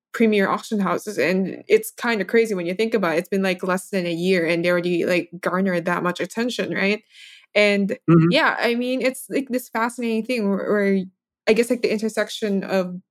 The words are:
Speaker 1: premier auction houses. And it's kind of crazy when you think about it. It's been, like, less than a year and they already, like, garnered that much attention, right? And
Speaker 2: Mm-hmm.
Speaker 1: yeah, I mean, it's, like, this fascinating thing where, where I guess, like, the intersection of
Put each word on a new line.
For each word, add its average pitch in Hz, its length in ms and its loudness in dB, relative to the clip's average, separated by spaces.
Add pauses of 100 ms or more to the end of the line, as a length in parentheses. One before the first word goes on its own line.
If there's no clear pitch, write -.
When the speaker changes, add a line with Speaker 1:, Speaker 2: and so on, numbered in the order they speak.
(140)
Speaker 1:
premier 214 360 2
auction 214 300 -2
houses. 190 380 -2
And 185 500 0
it's - 240 4
kind 233 300 -2
of 185 60 -4
crazy 226 260 2
when 180 120 -2
you 175 80 -2
think 220 200 -2
about 180 220 2
it. 160 40 2
It's 185 100 -6
been, 196 120 0
like, 185 220 0
less 185 260 -2
than 185 160 -2
a 175 80 -2
year 175 320 2
and 170 180 0
they 175 60 2
already, 175 360 0
like, 180 240 0 (100)
garnered 180 460 -2
that 175 180 -2
much 175 160 -2
attention, 214 540 -4
right? 202 300 -2 (520)
And 202 420 2 (120)
Speaker 2:
Mm-hmm. 165 220 6
Speaker 1:
yeah, 277 280 4
I 233 160 2
mean, 247 260 -2
it's, 254 280 -2
like, 262 200 -2
this 254 200 -4
fascinating 226 560 -2
thing 226 240 -2
where, 196 220 -2
where 196 280 2 (480)
I 220 60 6
guess, 233 160 2
like, 247 120 -2
the - 100 0
intersection 208 720 -2
of 180 320 -2 (160)